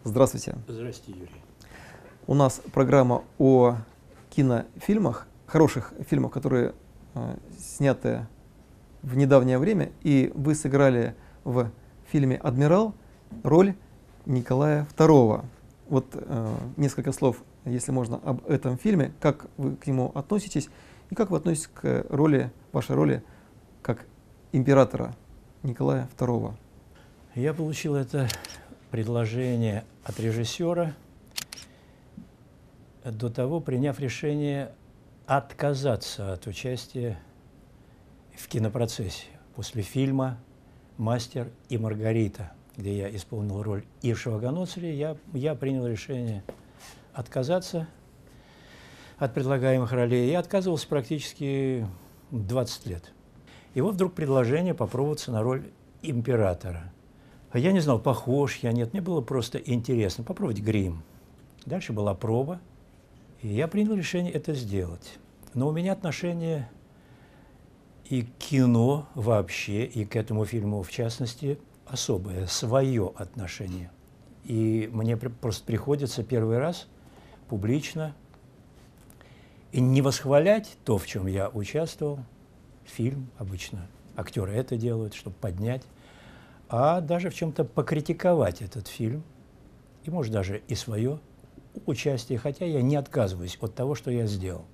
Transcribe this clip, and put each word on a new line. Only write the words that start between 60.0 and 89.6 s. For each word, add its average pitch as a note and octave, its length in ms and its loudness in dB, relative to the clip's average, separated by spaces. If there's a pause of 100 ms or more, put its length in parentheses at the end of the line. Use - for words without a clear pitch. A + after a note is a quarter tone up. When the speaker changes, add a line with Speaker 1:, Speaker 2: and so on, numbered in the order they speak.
Speaker 2:
попробовать E3 340 -4
грим. F#2+ 440 -2 (600)
Дальше D#3+ 280 -6
была G#2 200 -2
проба, B2+ 460 -2 (840)
и A#2 60 -8
я A#2 220 -2
принял G#3+ 240 0
решение F3 400 -2
это D#3+ 200 -4
сделать. G2 640 -6 (340)
Но B2+ 160 0
у - 20 -2
меня F3 220 -2
отношение E3 760 -4 (1300)
и B2+ 200 -2
к A#2 40 -8 (120)
кино C3 760 4
вообще, G#2+ 720 0
и A2+ 180 -6
к G#2 140 -4
этому A2 260 0
фильму G#2 400 -2
в - 80 -12
частности B2 640 -4 (280)
особое, F#2+ 640 -4
свое B2 680 0
отношение. F#2 760 -10 (540)
И A2 480 0
мне A2+ 240 0
при-, A#2 140 -4
просто A#2 360 -6
приходится B2 600 -2
первый A2+ 320 2
раз D#3+ 320 -4 (580)
публично D3 640 -4 (1600)
и C3+ 80 0
не C3 220 6
восхвалять D3 840 4
то, A2 140 2
в - 80 -4
чем G2 220 -4
я G2 220 -2
участвовал, D3 720 -4 (640)
фильм, C3 520 -4
обычно F#2+ 500 -10 (280)
актеры G2+ 380 -6
это B2+ 220 -4
делают, A2+ 380 -4
чтобы - 260 -12
поднять, A2 440 -6 (840)
а D3 320 2
даже F3 300 -2
в - 40 -12
чем-то D#3+ 300 -2
покритиковать D3+ 1000 0
этот G2+ 260 -12
фильм, B2 360 -4 (800)